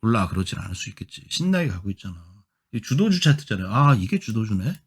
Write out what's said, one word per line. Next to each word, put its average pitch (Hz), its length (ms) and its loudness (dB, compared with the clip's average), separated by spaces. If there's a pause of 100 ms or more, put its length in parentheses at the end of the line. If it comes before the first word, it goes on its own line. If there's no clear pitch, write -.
몰라, 113 260 2
그렇진 92 300 -4
않을 92 160 -8
수 - 160 -10
있겠지. - 380 -16
신나게 175 400 0
가고 95 220 -6
있잖아. 95 240 -10 (580)
이 117 80 -4
주도주 180 400 2
차트잖아요. 101 540 2
아, 143 220 6
이게 107 240 -2
주도주네? 110 680 -2